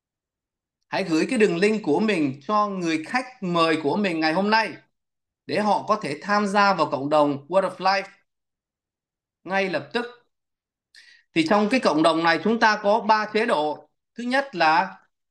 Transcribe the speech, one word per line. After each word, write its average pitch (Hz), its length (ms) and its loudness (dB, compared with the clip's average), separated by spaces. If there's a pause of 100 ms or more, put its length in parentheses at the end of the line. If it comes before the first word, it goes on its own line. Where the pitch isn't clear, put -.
(880)
Hãy 170 140 -2
gửi 165 260 0
cái 262 100 0
đường 175 180 2
link 208 260 0
của 156 160 0
mình 165 480 -2
cho 208 200 0
người 165 360 -4
khách 254 220 -4 (180)
mời 165 400 2
của 147 140 0
mình 180 220 -2
ngày 156 140 2
hôm 196 160 0
nay 214 240 0 (760)
để 156 120 -2
họ 185 280 0
có 208 160 2
thể 151 180 -6
tham 208 260 0
gia 202 260 2
vào 160 180 0
cộng 143 180 -4
đồng 147 400 2
Word 185 200 2
of - 80 -12
Life 190 260 0 (1400)
ngay 190 260 -2
lập 147 240 -6
tức. 240 120 -4 (1300)
Thì 160 140 2
trong 208 220 4
cái 262 80 2
cộng 160 240 2
đồng 165 200 2
này 165 200 2
chúng 226 160 0
ta 214 240 2
có 202 160 2
ba 214 340 0
chế 214 120 0
độ. 151 440 -4 (280)
Thứ 233 60 -12
nhất 262 320 -4
là 170 400 2 (360)